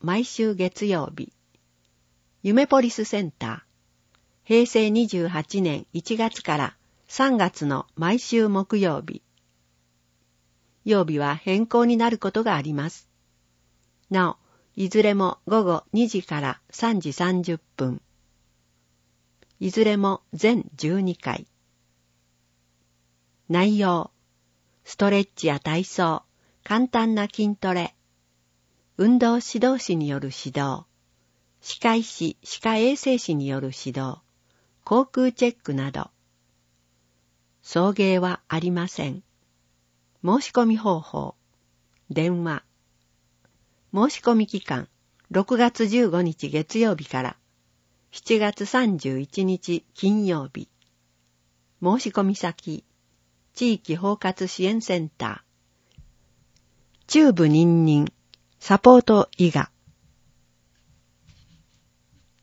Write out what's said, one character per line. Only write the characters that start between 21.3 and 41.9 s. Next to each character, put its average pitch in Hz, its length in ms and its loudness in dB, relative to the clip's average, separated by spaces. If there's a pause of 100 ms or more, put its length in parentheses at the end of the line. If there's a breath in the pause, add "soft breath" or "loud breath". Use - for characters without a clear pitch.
内 190 280 2
容、 180 360 0 (720)
ス - 100 -18
ト 202 160 2
レ 202 100 4
ッ 196 140 -4
チ - 140 -4
や 143 100 -2
体 160 240 -2
操、 170 400 -2 (400)
簡 233 240 0
単 226 300 0
な 208 100 -2
筋 208 300 -2
ト 185 180 -4
レ、 175 220 -4 (1000)
運 233 220 4
動 233 200 4
指 240 280 -2
導 262 180 0
士 175 120 -2
に 151 120 -2
よ 139 120 -4
る 139 80 -8
指 131 280 -12
導、 139 280 -4 (760)
歯 - 200 -16
科 226 160 2
医 226 80 -2
師、 - 400 -6
歯 - 160 -14
科 220 160 0
衛 240 180 2
生 262 240 0
士 170 160 -4
に 139 140 -2
よ 135 120 -4
る 135 160 -6
指 131 220 -8
導、 135 220 -8 (640)
口 254 220 2
腔 254 260 0
チ 247 140 0
ェ 240 40 0
ッ 233 100 -10
ク 143 140 -6
な 135 160 -4
ど。 - 220 -10 (1500)
送 180 300 0
迎 190 300 2
は 180 260 -2
あ 160 100 -6
り 170 140 -2
ま 175 160 -2
せ 156 220 -8
ん。 185 160 -12 (1000)
申 208 160 2
し - 120 -10
込 240 140 4
み 220 100 2
方 202 240 -2
法、 - 340 -10 (760)